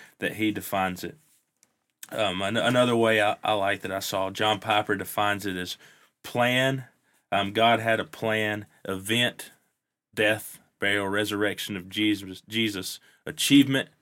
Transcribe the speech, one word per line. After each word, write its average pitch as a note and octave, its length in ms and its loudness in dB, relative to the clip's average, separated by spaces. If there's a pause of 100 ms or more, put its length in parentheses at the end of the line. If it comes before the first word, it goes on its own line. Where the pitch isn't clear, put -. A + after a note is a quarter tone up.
(180)
that F#2 160 -4
he G#2+ 180 0
defines F#2+ 500 -2
it. F2 140 -10 (960)
Um, G2 300 -2
an-, G#2 160 -2
another B2 360 4
way A2+ 280 4
I, G#2 200 2
I G#2+ 120 0
like G2 260 0
that F#2+ 100 -8
I F#2+ 100 -4
saw, F#2+ 300 -2
John G#2+ 300 0
Piper G#2+ 340 0
defines G2+ 520 -2
it F#2+ 100 -4
as F2+ 220 -8 (440)
plan. B2+ 640 0 (480)
Um, G2+ 200 0
God A2 280 4
had A2+ 180 2
a G2 60 -4
plan, G#2+ 640 -4 (180)
event, A2 680 -2 (640)
death, G#2+ 460 0 (180)
burial, G2+ 300 0
resurrection G#2 680 -2
of F#2 120 -10
Jesus, G2 580 -2
Jesus, G#2+ 540 -4 (240)
achievement, C3+ 640 4 (140)